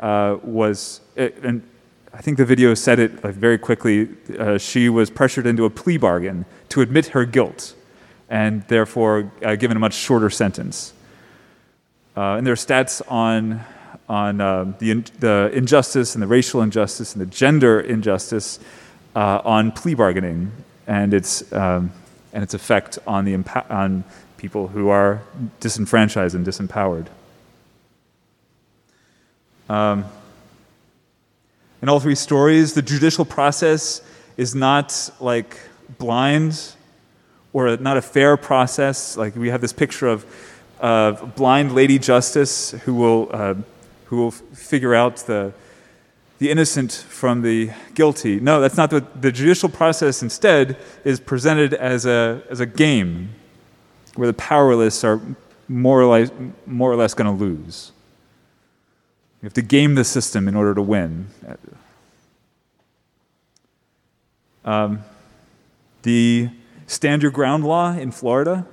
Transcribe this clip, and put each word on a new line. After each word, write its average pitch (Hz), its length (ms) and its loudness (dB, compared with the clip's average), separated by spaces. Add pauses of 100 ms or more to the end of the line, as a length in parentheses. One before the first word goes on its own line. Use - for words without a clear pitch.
uh, 104 340 0
was, 110 640 -4 (140)
uh, 127 140 -2 (140)
and 120 180 -4 (500)
I - 100 -20
think 147 160 -2
the 131 80 4
video 123 280 6
said 117 260 2
it, 113 240 -2
like, 101 120 -6
very 113 220 4
quickly, 107 520 0 (280)
uh, 104 200 0
she 120 320 0
was 113 200 2
pressured 131 360 0
into 117 200 2
a 107 40 0
plea 170 280 -2
bargain 90 480 -2 (240)
to - 120 0
admit 131 260 0
her 123 180 0
guilt 120 500 -2 (540)
and 107 380 -2
therefore, 107 640 0 (120)
uh, 107 120 0
given 113 220 0
a - 20 -2
much 110 140 0
shorter 113 360 2
sentence. - 640 -4 (1200)
Uh, 101 200 -2
and 120 100 -4
there 123 80 2
are 113 40 0
stats 131 440 -2 (100)
on, 113 520 -2 (440)
on, 104 340 -2
uh, 95 380 -2
the 110 120 -2
in-, 113 140 -2 (140)
the 104 340 2
injustice 127 600 2
and 113 60 -4
the 98 60 -4
racial 123 340 2
injustice 107 520 -2
and 104 80 -10
the 92 40 -6
gender 131 540 4
injustice, 107 800 -4 (560)
uh, 101 280 0
on 110 280 2
plea 165 240 -4
bargaining 92 560 0 (340)
and 101 280 0
its, - 400 -2
um, 90 380 0 (420)
and 104 100 -6
its 95 100 -8
effect - 540 -2
on 98 180 -2
the 98 100 -2
impa-, 92 360 -6
on 95 320 -2 (340)
people 98 300 -8
who 101 220 -2
are 101 320 2 (380)
disenfranchised 104 760 0
and 87 100 -4
disempowered. 92 640 -6 (2500)
Um, 104 380 0 (1800)
in 131 80 -2
all 143 100 4
three 139 160 0
stories, 151 580 2
the 151 80 0
judicial 147 440 0
process 151 760 -2 (360)
is 120 160 -4
not, 135 560 0 (100)
like, 120 380 -4 (400)
blind 143 760 -2 (800)
or 123 260 0
not 135 200 0
a 127 40 0
fair 143 360 4
process. 135 800 -2
Like, 107 180 -4
we 120 140 -4
have 120 120 -4
this 120 120 -6
picture 139 340 -2
of, 110 180 -2 (540)
of 113 560 0
blind 135 380 2
Lady 135 240 4
Justice 131 760 0
who 123 220 -6
will, 113 380 2
uh, 101 240 -4 (500)
who 120 120 -6
will 120 100 0
f-, - 140 -10 (120)
figure 127 400 -2
out 120 240 2
the, 101 360 -6 (840)
the 143 120 0
innocent 147 400 0
from - 500 -4
the 113 300 0 (240)
guilty. 143 440 2
No, 143 220 2
that's 135 160 2
not 156 120 2
the, 147 160 0 (140)
the 131 120 2
judicial 160 380 2
process 160 520 0
instead 135 560 2 (260)
is 135 160 -2
presented 143 540 0
as 127 320 -2
a, 117 440 0
as 123 100 -10
a 123 60 0
game 104 640 0 (840)
where 123 120 -2
the 113 60 0
powerless 123 720 2
are 107 160 2 (480)
more 127 320 4
or 127 40 8
less, 117 260 6 (340)
more 127 260 -2
or 120 60 0
less 113 160 2
gonna 107 200 -2
lose. 85 600 -6 (1500)
You - 40 -16
have 104 80 -14
to 127 80 0
game 143 340 4
the 131 80 4
system 107 460 -2
in 98 60 -2
order 104 200 2
to 101 60 0
win. 95 460 -2 (3500)
Um, 107 380 -2 (1000)
the 120 460 2 (380)
Stand 147 340 -2
Your 143 100 0
Ground 143 320 0
law 170 300 0
in 135 180 -8
Florida 147 600 -2